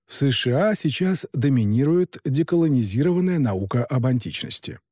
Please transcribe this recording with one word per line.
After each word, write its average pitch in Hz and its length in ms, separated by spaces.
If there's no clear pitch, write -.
в - 80
С 139 160
Ш 131 400
А 214 40
сейчас 185 580
доминирует 139 920
деколонизированная 160 1120
наука 107 460
об 127 220
античности. - 720